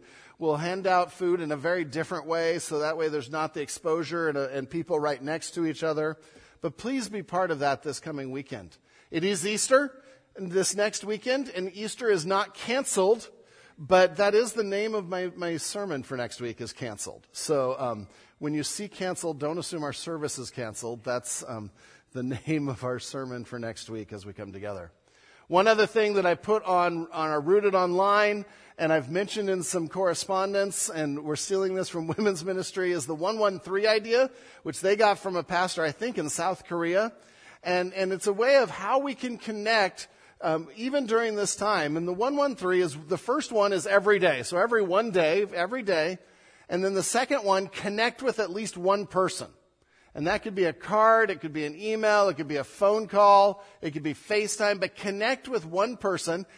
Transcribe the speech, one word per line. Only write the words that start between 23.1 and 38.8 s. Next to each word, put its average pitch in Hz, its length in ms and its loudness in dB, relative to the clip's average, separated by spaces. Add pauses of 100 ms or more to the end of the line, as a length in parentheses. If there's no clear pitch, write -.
for 123 120 -14
next 113 320 -10
week 110 240 -10
as 98 120 -14
we 101 80 -14
come 98 180 -14
together. 95 400 -12 (560)
One 185 200 6
other 214 200 6
thing 214 260 2
that 185 140 4
I 170 80 4
put 214 280 0
on, 175 480 2
on 160 180 -2
our 151 120 0
Rooted 196 320 4
Online, 196 720 4 (320)
and 160 160 2
I've 139 160 2
mentioned 196 400 -2
in 185 140 0
some 170 240 -2
correspondence, 190 1000 0
and 151 340 -4
we're 151 120 -2
stealing 190 380 0
this 185 160 -2
from 170 180 -6
<laughs> 170 100 -4
women's 196 280 0
ministry, 185 460 -2
is 151 160 -2
the 160 80 -4
one 196 240 -2
one 196 200 2
three 196 280 -2
idea, 226 420 2 (320)
which - 180 -8
they 190 160 2
got 208 220 4
from 190 180 -6
a 170 80 -2
pastor, 180 400 0
I 151 80 0
think, 220 280 -6
in 151 100 -2
South 180 360 -4
Korea. 175 460 0 (520)
And, 180 320 0
and 190 180 0
it's 185 140 -2
a 202 60 2
way 247 240 6
of 233 120 6
how 202 300 0